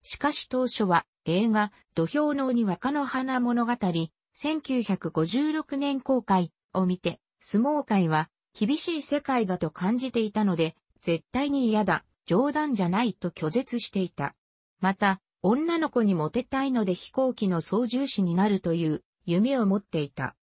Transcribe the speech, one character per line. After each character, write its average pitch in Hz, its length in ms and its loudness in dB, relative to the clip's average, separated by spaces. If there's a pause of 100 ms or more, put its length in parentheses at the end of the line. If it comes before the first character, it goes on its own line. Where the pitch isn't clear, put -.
し - 160 -12
か 294 140 0
し - 160 -6
当 254 200 -2
初 220 180 -2
は 175 200 2 (200)
映 190 240 2
画、 214 240 0 (200)
土 165 120 0
俵 294 300 0
の 277 100 -2
鬼 240 180 0
若 202 280 -2
の 285 140 0
花 262 340 -2
物 240 260 2
語、 240 80 -2 (600)
千 302 280 -4
九 254 200 -2
百 185 300 -2
五 160 140 0
十 269 260 0
六 302 260 -4
年 277 220 -2
公 254 220 0
開 185 320 0 (200)
を 185 120 2
見 180 120 0
て、 - 220 -6 (220)
相 208 200 0
撲 285 220 0
界 190 240 2
は 156 220 0 (280)
厳 254 200 0
し 330 220 -4
い - 20 -6
世 285 180 -2
界 254 260 0
だ 185 120 -2
と 160 140 -4
感 208 260 -2
じ 254 160 -4
て 233 80 0
い 214 100 -2
た 214 140 0
の 185 100 2
で、 165 200 0 (260)
絶 165 320 -2
対 277 180 -2
に 269 160 2
嫌 214 160 2
だ、 170 220 0 (200)
冗 254 280 2
談 302 220 0
じ 190 80 0
ゃ 170 40 2
な 196 160 0
い 214 100 0
と - 160 -6
拒 160 200 -4
絶 240 300 -2
し - 120 -6
て 190 100 -2
い 175 80 -2
た。 - 260 -8 (440)
ま 190 140 2
た、 190 260 0 (240)
女 302 340 2
の 320 120 0
子 240 120 2
に 202 140 4
モ 151 140 0
テ 247 140 -2
た 269 200 -2
い 269 80 -2
の 226 140 2
で 185 100 0
飛 - 160 -16
行 262 220 0
機 208 140 -2
の 175 140 2
操 226 260 0
縦 254 200 -2
士 202 160 0
に 170 120 0
な 196 120 4
る 196 120 2
と 165 140 -2
い 165 140 0
う 151 160 -2 (220)
夢 214 320 2
を 226 80 0
持 196 120 2
っ 208 40 -2
て 160 200 -4
い 143 80 -4
た。 - 340 -8